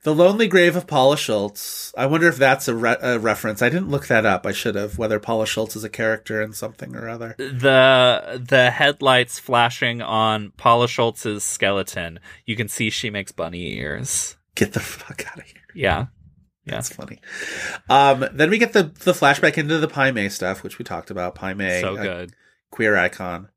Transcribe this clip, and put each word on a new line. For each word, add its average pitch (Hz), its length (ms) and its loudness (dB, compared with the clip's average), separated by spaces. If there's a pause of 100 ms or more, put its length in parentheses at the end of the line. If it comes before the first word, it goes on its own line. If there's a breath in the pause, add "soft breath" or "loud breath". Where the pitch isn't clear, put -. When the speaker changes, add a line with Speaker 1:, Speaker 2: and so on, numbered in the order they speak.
Speaker 1:
The 156 120 0
Lonely 208 320 4
Grave 175 300 4
of 180 100 -6
Paula 143 300 4
Schultz. - 800 -6
I 123 80 0
wonder 160 240 2
if 135 80 -4
that's 135 320 4
a 117 60 -2
re-, 117 260 0
a 123 180 -2
reference. 107 420 -2
I 127 80 4
didn't 175 200 -4
look 143 180 -4
that 113 180 2
up. 95 200 0
I 98 80 -4
should 104 220 -4
have, 101 220 -6
whether 107 220 -2
Paula 110 260 -2
Schultz 110 300 -6
is 110 80 -12
a 110 60 -10
character 110 520 -4
in 107 120 -8
something 120 420 -14
or 113 140 -12
other. 117 280 -12
Speaker 2:
The, 131 1080 4
the 123 260 4
headlights 135 680 2
flashing 120 600 0
on 110 560 -2
Paula 120 300 4
Schultz's 117 560 -2
skeleton. 92 760 -4 (260 loud breath)
You 113 100 -6
can 110 140 -6
see 110 200 -2
she 110 200 -6
makes 101 240 -10
bunny 85 440 -8
ears. 76 600 -8 (180)
Speaker 1:
Get - 180 0
the - 60 -2
fuck - 520 -14
outta - 120 -20
here. - 180 -20 (140)
Speaker 2:
Yeah. 101 300 0 (600)
Yeah. - 100 -10
Speaker 1:
That's - 200 -8
funny. - 240 -18 (680 loud breath)
Um, 135 420 4
then 151 180 2
we 214 100 0
get 226 120 2
the, 202 120 4
the 160 280 -2
flashback 147 460 2
into 156 220 -2
the 151 100 -2
Pai 135 240 0
Mei 101 160 -2
stuff, 92 340 -6
which - 160 -14
we 120 60 -12
talked 82 260 -10
about. 90 240 -8
Pai 95 180 -10
Mei, 92 280 -2
Speaker 2:
So 95 160 -4
Speaker 1:
a 107 40 -8
Speaker 2:
good. 90 320 -8 (380)
Speaker 1:
queer 107 240 2
icon. 90 600 -2